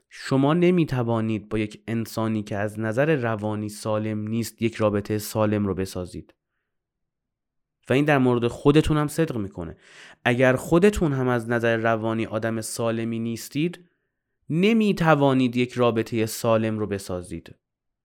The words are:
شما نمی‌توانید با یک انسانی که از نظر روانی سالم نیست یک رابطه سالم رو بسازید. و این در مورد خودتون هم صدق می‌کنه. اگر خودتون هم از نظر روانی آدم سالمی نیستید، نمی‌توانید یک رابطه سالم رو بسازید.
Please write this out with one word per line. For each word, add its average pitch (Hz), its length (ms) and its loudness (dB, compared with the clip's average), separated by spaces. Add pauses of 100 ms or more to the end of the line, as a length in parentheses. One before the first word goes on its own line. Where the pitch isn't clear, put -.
شما 139 440 0
نمی‌توانید 123 960 2
با 110 80 -4
یک 107 300 -6
انسانی 110 560 -2
که 104 140 -6
از 104 220 -4
نظر 120 360 0
روانی 107 540 -4
سالم 107 580 -4
نیست 113 340 -4
یک 113 140 0
رابطه 104 420 0
سالم 107 500 0
رو 98 60 0
بسازید. 90 600 -8 (1600)
و 120 40 2
این 143 120 4
در 147 120 4
مورد 123 300 4
خودتون 151 500 4
هم 151 100 0
صدق 147 300 -2
می‌کنه. 92 400 -8 (480)
اگر 127 300 4
خودتون 175 580 2
هم 131 140 0
از 117 220 -2
نظر 117 280 2
روانی 113 480 0
آدم 110 360 -4
سالمی 113 580 -4
نیستید، 117 720 -6 (600)
نمی‌توانید 156 1080 4
یک 123 180 0
رابطه 113 520 0
سالم 110 540 0
رو 107 80 -2
بسازید. 90 680 -8 (500)